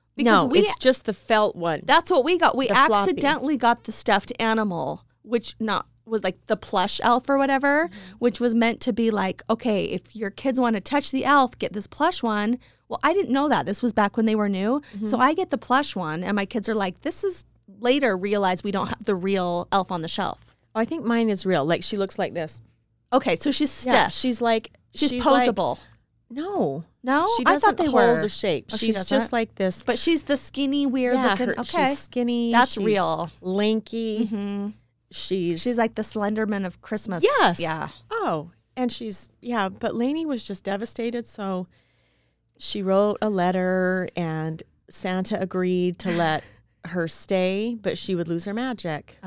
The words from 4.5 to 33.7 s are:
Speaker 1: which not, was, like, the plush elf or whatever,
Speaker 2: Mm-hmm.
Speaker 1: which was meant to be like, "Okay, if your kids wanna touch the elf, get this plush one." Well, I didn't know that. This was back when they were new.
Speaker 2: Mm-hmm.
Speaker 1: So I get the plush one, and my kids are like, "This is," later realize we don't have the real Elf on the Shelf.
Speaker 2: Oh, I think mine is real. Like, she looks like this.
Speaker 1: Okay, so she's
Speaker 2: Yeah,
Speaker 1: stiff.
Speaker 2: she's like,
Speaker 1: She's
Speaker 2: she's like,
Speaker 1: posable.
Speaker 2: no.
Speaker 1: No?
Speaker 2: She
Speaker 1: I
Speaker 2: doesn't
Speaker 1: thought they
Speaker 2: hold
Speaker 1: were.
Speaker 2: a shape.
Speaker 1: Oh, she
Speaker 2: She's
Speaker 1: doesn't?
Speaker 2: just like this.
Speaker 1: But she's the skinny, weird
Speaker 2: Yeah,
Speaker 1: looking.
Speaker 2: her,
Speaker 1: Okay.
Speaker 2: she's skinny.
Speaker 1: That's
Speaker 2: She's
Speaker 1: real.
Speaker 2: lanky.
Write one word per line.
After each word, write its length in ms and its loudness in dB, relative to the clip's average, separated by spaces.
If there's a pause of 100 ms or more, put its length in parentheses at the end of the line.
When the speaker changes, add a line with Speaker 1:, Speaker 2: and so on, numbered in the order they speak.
Speaker 1:
which 380 -4
not, 260 -2 (180)
was, 200 -4
like, 220 -4
the 100 0
plush 480 0
elf 240 4
or 100 4
whatever, 480 2
Speaker 2:
Mm-hmm. 320 -14
Speaker 1:
which 220 0
was 160 2
meant 240 2
to 120 -2
be 200 2
like, 360 -2
"Okay, 360 0
if 320 -8
your 140 -6
kids 280 -2
wanna 220 2
touch 320 -2
the 120 -2
elf, 360 4
get 140 -4
this 120 -8
plush 380 -2
one." 340 0 (300)
Well, 160 -6
I 80 4
didn't 200 0
know 160 2
that. 180 2
This 160 -4
was 100 2
back 240 2
when 100 2
they 80 2
were 140 2
new. 340 0 (140)
Speaker 2:
Mm-hmm. 100 -6
Speaker 1:
So 140 0
I 140 4
get 160 -2
the 80 -2
plush 360 0
one, 300 -4
and 100 -2
my 120 0
kids 220 -6
are 60 0
like, 280 -4
"This 200 -6
is," 220 -4 (340)
later 380 2
realize 480 0
we 80 -2
don't 160 -2
have 160 -8
the 100 0
real 560 -2
Elf 220 0
on 100 -4
the 60 -6
Shelf. 480 -6 (180)
Speaker 2:
Oh, 60 0
I 40 2
think 200 -6
mine 260 2
is 160 -2
real. 180 2
Like, 200 0
she 120 -4
looks 220 -4
like 160 -2
this. 260 -8 (520)
Speaker 1:
Okay, 240 2
so 160 0
she's 340 -2
Speaker 2:
Yeah, 220 4
Speaker 1:
stiff. 120 -6
Speaker 2:
she's 220 -2
like, 300 0 (200)
Speaker 1:
She's 180 0
Speaker 2:
she's 140 -4
like, 240 6
Speaker 1:
posable. 300 -2 (500)
Speaker 2:
no. 560 -4 (200)
Speaker 1:
No? 320 2
Speaker 2:
She 100 0
Speaker 1:
I 60 6
Speaker 2:
doesn't 160 4
Speaker 1:
thought 80 2
they 140 2
Speaker 2:
hold 40 0
Speaker 1:
were. 260 6
Speaker 2:
a 80 -2
shape. 440 -2
Speaker 1:
Oh, 40 -4
she 100 -2
Speaker 2:
She's 100 2
Speaker 1:
doesn't? 220 0
Speaker 2:
just 140 0
like 220 -2
this. 300 -2
Speaker 1:
But 140 0
she's 260 2
the 120 0
skinny, 500 -2
weird 280 0
Speaker 2:
Yeah, 160 4
Speaker 1:
looking. 160 0
Speaker 2:
her, 140 0
Speaker 1:
Okay. 260 0
Speaker 2:
she's 140 2
skinny. 520 -2
Speaker 1:
That's 200 4
Speaker 2:
She's 120 -2
Speaker 1:
real. 460 0 (100)
Speaker 2:
lanky. 840 -2